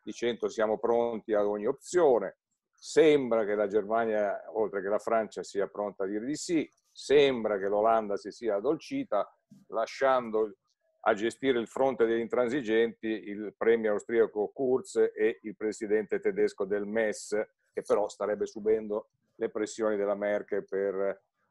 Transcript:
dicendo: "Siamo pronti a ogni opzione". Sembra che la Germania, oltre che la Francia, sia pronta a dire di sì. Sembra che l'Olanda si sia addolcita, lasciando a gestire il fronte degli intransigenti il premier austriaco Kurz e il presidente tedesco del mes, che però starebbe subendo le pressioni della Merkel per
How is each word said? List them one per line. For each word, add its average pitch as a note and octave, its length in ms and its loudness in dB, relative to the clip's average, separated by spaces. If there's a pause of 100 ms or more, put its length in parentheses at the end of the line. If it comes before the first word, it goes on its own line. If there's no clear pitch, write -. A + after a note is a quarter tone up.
dicendo: A2+ 440 -4
"Siamo G#2+ 300 0
pronti A#2 560 0
a G#2 100 2
ogni G#2 220 -2
opzione". C3+ 720 2 (340)
Sembra C3+ 720 4
che G#2 100 0
la G#2 100 2
Germania, G#2 760 0 (100)
oltre G2+ 300 -2
che G2 60 -4
la G#2 100 0
Francia, A2 420 -2
sia G2 240 -4
pronta G2 380 -6
a F#2+ 40 -2
dire G#2 160 -4
di C#3 120 -4
sì. E3 340 -2 (280)
Sembra B2+ 600 2
che G2 80 -2
l'Olanda G#2 480 2
si G2 160 -10
sia G#2+ 240 -2
addolcita, B2+ 760 -4 (380)
lasciando A2 880 -2 (460)
a A2 120 2
gestire A#2 460 0
il A2 80 -4
fronte B2+ 380 0
degli A2+ 160 0
intransigenti A2+ 840 0
il G2+ 500 -6
premier A2 340 2
austriaco G#2 640 0
Kurz B2 600 0
e A2 280 0
il G#2 160 -12
presidente G#2 640 -2
tedesco G#2 420 0
del G#2 220 -2
mes, G#2 520 -2 (360)
che - 80 -6
però G#2 260 0
starebbe G#2 380 -4
subendo G#2+ 640 -2 (260)
le A2 140 -4
pressioni G#2+ 480 -2
della G2+ 180 0
Merkel G2+ 480 -4
per G2 580 -2 (300)